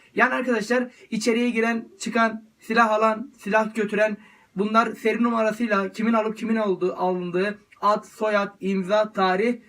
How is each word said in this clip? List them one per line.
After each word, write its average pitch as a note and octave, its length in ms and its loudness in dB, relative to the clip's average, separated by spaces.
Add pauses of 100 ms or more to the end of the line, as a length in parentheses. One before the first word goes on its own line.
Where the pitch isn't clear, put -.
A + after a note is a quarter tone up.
(140)
Yani B3+ 200 2
arkadaşlar B3 560 -2 (200)
içeriye A#3 400 0
giren A3+ 380 -2 (100)
çıkan A3+ 460 -2 (160)
silah A3 300 2
alan, A3 480 0
silah G#3+ 360 0
götüren G#3 420 0 (400)
bunlar G#3+ 380 2
seri A3+ 280 0
numarasıyla A3 720 0
kimin A3 200 -2
alıp A3 240 0
kimin A3+ 200 -2
olduğu, F#3 380 -2
alındığı F#3 640 -2 (220)
ad, G#3 240 2
soyad, G#3 560 -2
imza, G3 520 0
tarih, F#3+ 440 0 (120)